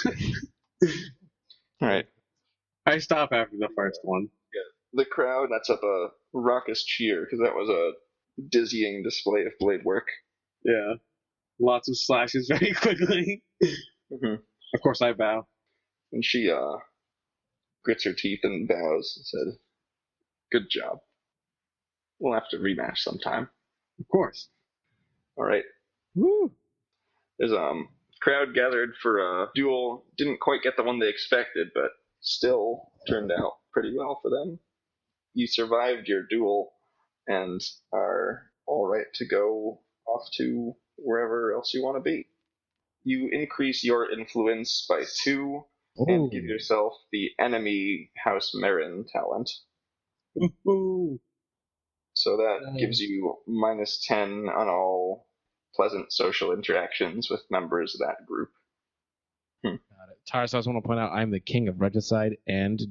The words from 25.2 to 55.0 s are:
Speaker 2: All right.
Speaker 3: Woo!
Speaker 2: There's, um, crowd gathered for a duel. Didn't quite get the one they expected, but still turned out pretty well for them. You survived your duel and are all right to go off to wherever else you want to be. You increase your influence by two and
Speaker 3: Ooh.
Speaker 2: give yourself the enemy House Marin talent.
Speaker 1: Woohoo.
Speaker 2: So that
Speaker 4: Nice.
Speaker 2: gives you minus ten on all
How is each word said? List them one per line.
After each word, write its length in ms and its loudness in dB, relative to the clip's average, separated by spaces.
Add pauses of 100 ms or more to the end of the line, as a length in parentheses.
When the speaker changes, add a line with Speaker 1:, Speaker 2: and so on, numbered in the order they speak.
Speaker 2:
All 100 -2
right. 180 4 (500)
Speaker 3:
Woo! 380 4 (880)
Speaker 2:
There's, 120 2
um, 380 0 (320)
crowd 320 2
gathered 480 2
for 160 4
a 380 0
duel. 500 0 (100)
Didn't 240 -2
quite 220 0
get 160 0
the 60 2
one 160 0
they 100 4
expected, 640 -2
but 160 0 (320)
still 680 0 (180)
turned 220 0
out 220 0 (180)
pretty 260 0
well 240 -4
for 80 -2
them. 300 -2 (760)
You 140 0
survived 600 0
your 220 2
duel 440 2 (520)
and 340 -2 (320)
are 600 -2 (160)
all 200 0
right 280 0
to 100 -4
go 560 0 (260)
off 200 -4 (100)
to 380 -4 (220)
wherever 580 -2
else 180 -4
you 100 -2
want 140 -2
to 40 -4
be. 260 -2 (760)
You 280 0
increase 520 -2
your 280 2
influence 760 0
by 160 2 (200)
two 420 -4 (320)
and 300 4
Speaker 3:
Ooh. 40 -2
Speaker 2:
give 120 -6
yourself 500 0 (180)
the 280 -2
enemy 720 0 (120)
House 300 0
Marin 580 0
talent. 380 -4 (880)
Speaker 1:
Woohoo. 840 0 (960)
Speaker 2:
So 220 2
that 220 2 (140)
Speaker 4:
Nice. 60 -4
Speaker 2:
gives 200 0
you 380 -2 (100)
minus 580 -2
ten 420 -2
on 220 0
all 580 0 (480)